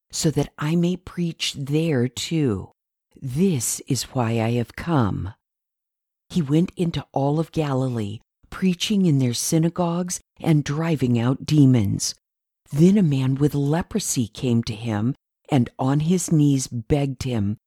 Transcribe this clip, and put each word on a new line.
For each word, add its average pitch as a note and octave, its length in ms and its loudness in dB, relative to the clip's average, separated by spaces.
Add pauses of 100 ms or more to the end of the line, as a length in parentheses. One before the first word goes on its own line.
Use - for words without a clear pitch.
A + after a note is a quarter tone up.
(140)
so - 180 0
that C#3 260 -2
I D#3 200 -2
may F3 180 0
preach - 600 -6
there C#3+ 520 0
too. C3 640 -2 (500)
This C#3+ 600 -2
is - 220 -4 (100)
why A#2 260 0
I A2+ 120 0
have A#2+ 260 -4
come." G2+ 560 -2 (960)
He F3+ 120 -2
went D#3 360 2
into E3+ 340 -4
all C#3 260 0
of D#3+ 140 -4
Galilee, B2+ 680 -2 (300)
preaching F#3+ 560 0
in C#3+ 140 4
their B2 140 2
synagogues E3+ 880 -2 (160)
and D3+ 260 2
driving C#3+ 560 0
out B2+ 260 -2
demons. B2+ 720 4 (560)
Then F3 260 6
a G#3 60 4
man C3+ 320 2
with C#3+ 180 2
leprosy C#3+ 760 -2
came A#2 340 0
to A2 120 -8
him A2 400 -2 (340)
and B2+ 280 2
on C3+ 240 0
his E3+ 300 0
knees C#3+ 360 2
begged C3+ 560 -4
him, A2 440 -2